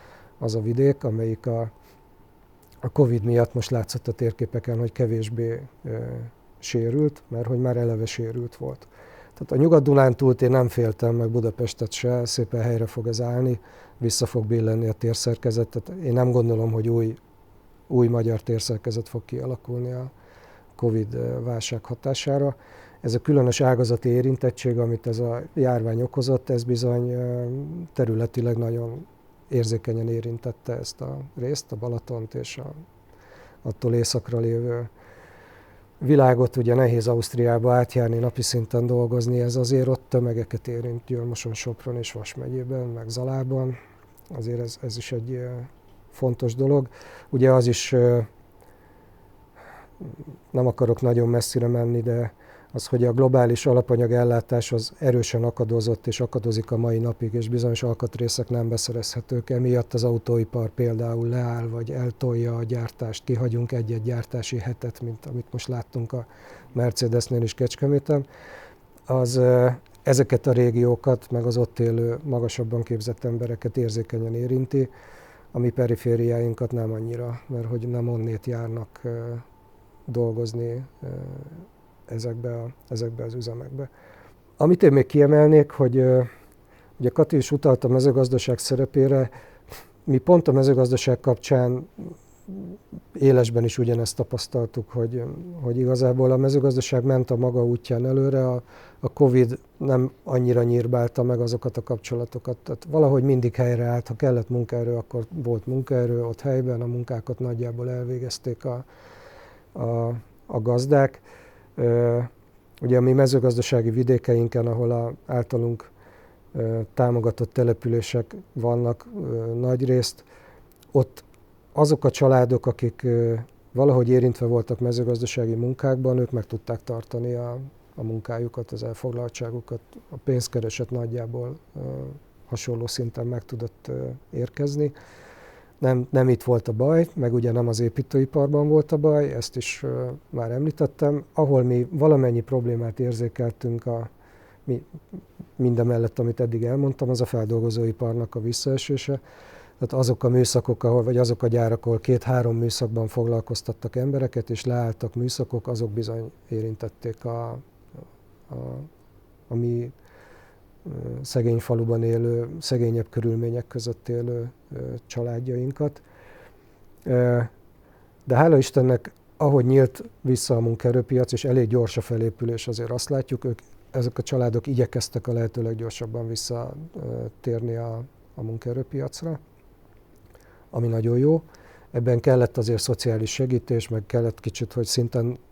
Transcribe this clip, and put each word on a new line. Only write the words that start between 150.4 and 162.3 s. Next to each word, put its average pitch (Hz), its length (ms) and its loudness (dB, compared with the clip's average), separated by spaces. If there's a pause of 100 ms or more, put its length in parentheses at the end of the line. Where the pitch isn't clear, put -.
ahol, 120 180 4
vagy 120 140 2
azok 120 260 2
a 123 40 2
gyárak, 113 400 2
ahol 113 120 2
két-három 120 580 2
műszakban 113 500 -2
foglalkoztattak 117 920 -4
embereket, 127 540 -2
és 113 140 -6
leálltak 120 500 -2
műszakok, 123 540 -4
azok 113 220 -4
bizony 113 400 -6 (180)
érintették 110 760 -8
a, 117 340 -6 (920)
a, 135 60 -14 (920)
a 123 60 -8
mi, 120 380 -4 (920)
ö, - 40 -12 (320)
szegény 117 360 0
faluban 117 440 0
élő, 117 460 0 (120)